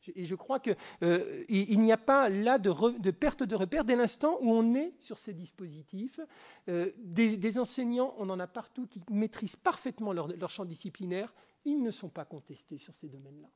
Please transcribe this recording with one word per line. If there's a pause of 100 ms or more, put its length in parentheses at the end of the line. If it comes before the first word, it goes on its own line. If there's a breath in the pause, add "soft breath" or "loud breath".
(160)
Et
je
crois
que, (280 loud breath)
euh,
il,
il
n'y
a
pas
là
de
re-,
de
perte
de
repère
dès
l'instant
où
on
est
sur
ces
dispositifs. (500 loud breath)
Euh,
des,
des
enseignants,
on
en
a
partout
qui
maîtrisent
parfaitement
leur,
leur
champ
disciplinaire. (320 soft breath)
Ils
ne
sont
pas
contestés
sur
ces
domaines-là.